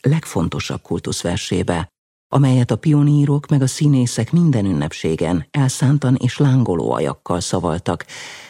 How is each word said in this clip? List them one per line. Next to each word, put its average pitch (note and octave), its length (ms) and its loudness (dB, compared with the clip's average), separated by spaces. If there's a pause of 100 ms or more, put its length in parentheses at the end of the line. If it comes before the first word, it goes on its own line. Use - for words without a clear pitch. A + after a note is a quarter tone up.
legfontosabb E2+ 800 -2
kultuszversébe, F2 1080 -4 (400)
amelyet C3 420 2
a A#2 60 0
pionírok D3 680 2
meg C#3+ 160 2
a C3 40 0
színészek B2+ 680 0
minden D3+ 320 2
ünnepségen D#2+ 880 -2
elszántan C3+ 640 2
és B2+ 220 0
lángoló G#2 560 2
ajakkal C#2+ 480 -2
szavaltak, F2 640 -4 (440)